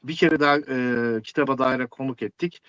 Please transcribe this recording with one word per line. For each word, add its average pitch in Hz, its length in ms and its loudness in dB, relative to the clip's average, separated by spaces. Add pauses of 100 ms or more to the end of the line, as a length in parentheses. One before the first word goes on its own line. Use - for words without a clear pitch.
bir 156 140 -10
kere 156 240 4
daha, 143 180 4
eee, 120 640 -2
Kitaba 135 360 0
Dair'e 131 280 0
konuk 131 360 -8
ettik. 170 460 -6